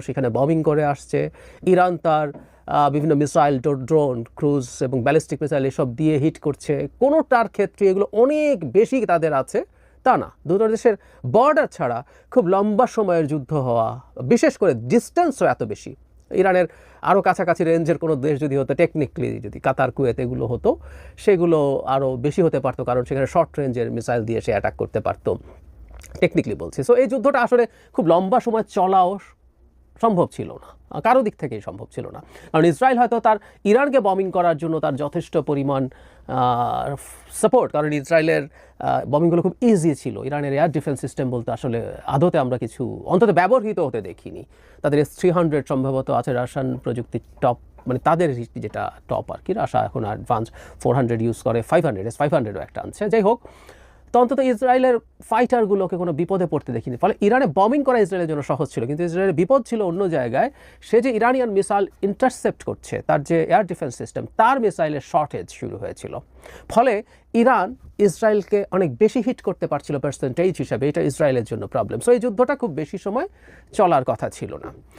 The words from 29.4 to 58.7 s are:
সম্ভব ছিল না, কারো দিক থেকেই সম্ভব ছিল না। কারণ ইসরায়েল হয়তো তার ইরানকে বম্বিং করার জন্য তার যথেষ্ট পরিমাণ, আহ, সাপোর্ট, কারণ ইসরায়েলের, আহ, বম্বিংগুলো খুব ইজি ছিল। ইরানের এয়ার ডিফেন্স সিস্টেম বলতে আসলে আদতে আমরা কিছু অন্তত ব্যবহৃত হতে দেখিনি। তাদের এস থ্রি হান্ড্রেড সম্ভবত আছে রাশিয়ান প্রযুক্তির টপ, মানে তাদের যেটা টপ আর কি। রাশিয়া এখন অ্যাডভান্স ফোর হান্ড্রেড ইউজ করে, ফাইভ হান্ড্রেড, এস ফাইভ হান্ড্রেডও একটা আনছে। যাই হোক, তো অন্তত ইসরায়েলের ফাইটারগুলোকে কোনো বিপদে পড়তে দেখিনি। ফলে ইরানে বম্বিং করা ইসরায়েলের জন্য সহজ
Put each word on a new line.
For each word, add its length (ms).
সম্ভব 300
ছিল 220
না, 480
কারো 200
দিক 140
থেকেই 260
সম্ভব 340
ছিল 140
না। 140
কারণ 140
ইসরায়েল 320
হয়তো 220
তার 180
ইরানকে 360
বম্বিং 320
করার 260
জন্য 220
তার 160
যথেষ্ট 420
পরিমাণ, 520
আহ, 680
সাপোর্ট, 400
কারণ 220
ইসরায়েলের, 500
আহ, 260
বম্বিংগুলো 360
খুব 200
ইজি 340
ছিল। 280
ইরানের 300
এয়ার 180
ডিফেন্স 300
সিস্টেম 300
বলতে 200
আসলে 300
আদতে 320
আমরা 200
কিছু 480
অন্তত 240
ব্যবহৃত 500
হতে 220
দেখিনি। 420
তাদের 180
এস 180
থ্রি 140
হান্ড্রেড 360
সম্ভবত 420
আছে 240
রাশিয়ান 440
প্রযুক্তির 440
টপ, 160
মানে 120
তাদের 460
যেটা 360
টপ 240
আর 140
কি। 80
রাশিয়া 320
এখন 180
অ্যাডভান্স 480
ফোর 160
হান্ড্রেড 260
ইউজ 200
করে, 200
ফাইভ 240
হান্ড্রেড, 220
এস 100
ফাইভ 160
হান্ড্রেডও 280
একটা 200
আনছে। 280
যাই 120
হোক, 200
তো 60
অন্তত 200
ইসরায়েলের 600
ফাইটারগুলোকে 680
কোনো 160
বিপদে 340
পড়তে 240
দেখিনি। 260
ফলে 240
ইরানে 240
বম্বিং 380
করা 160
ইসরায়েলের 300
জন্য 140
সহজ 300